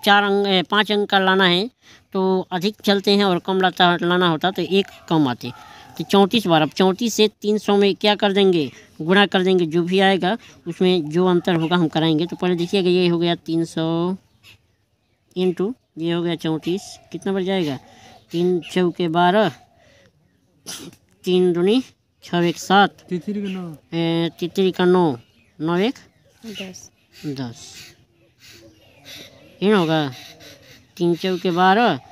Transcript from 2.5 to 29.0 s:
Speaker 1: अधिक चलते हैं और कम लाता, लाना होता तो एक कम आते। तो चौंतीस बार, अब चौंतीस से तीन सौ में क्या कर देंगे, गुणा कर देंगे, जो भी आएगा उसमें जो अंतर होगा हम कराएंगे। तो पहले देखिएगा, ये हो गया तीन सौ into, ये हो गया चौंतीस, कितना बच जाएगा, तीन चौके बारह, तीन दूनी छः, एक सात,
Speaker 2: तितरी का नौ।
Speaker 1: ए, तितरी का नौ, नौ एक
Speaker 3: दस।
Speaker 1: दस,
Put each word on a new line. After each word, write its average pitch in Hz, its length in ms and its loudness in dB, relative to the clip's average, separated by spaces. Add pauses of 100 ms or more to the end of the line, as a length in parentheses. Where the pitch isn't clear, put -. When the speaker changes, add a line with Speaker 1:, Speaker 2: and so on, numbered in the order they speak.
Speaker 1:
अधिक 185 300 -4
चलते 202 300 0
हैं 202 140 2
और 180 140 0
कम 190 220 -2
लाता, 180 400 2
लाना 180 260 2
होता 165 240 0
तो 185 100 -6
एक 190 260 0 (220)
कम 156 180 2
आते। 120 240 -6 (460)
तो 165 60 -8
चौंतीस 202 440 2
बार, 160 140 4
अब 147 100 0
चौंतीस 190 420 0
से 214 140 2 (140)
तीन 208 160 0
सौ 202 200 0
में 202 180 2
क्या 208 200 0
कर 202 180 -2
देंगे, 180 360 2 (320)
गुणा 190 240 4
कर 185 180 -2
देंगे, 185 240 2
जो 165 160 0
भी 185 180 0
आएगा 190 360 0 (300)
उसमें 175 420 0
जो 180 180 0
अंतर 175 280 0
होगा 160 200 -2
हम 170 120 2
कराएंगे। 160 380 0
तो 165 100 -10
पहले 180 200 -2
देखिएगा, 175 340 -2
ये 180 180 2
हो 170 120 0
गया 170 180 0
तीन 165 280 -4
सौ 165 500 -4 (1200)
into, 185 360 -2 (260)
ये 165 140 -4
हो 170 100 -2
गया 170 160 -4
चौंतीस, 165 440 -4 (300)
कितना 190 220 -6
बच 190 100 -2
जाएगा, 175 340 -2 (540)
तीन 175 340 0
चौके 180 440 -2
बारह, 180 400 2 (1700)
तीन 180 300 2
दूनी 196 280 0 (420)
छः, 175 200 -2
एक 170 160 -2
सात, - 500 2
Speaker 2:
तितरी 196 320 -6
का 196 80 -6
नौ। 180 260 -10 (180)
Speaker 1:
ए, 165 360 -2 (100)
तितरी 180 320 -2
का 180 140 0
नौ, 180 300 4 (440)
नौ 170 200 -2
एक 226 160 -2 (480)
Speaker 3:
दस। 190 460 -16 (380)
Speaker 1:
दस, 131 380 -10 (2000)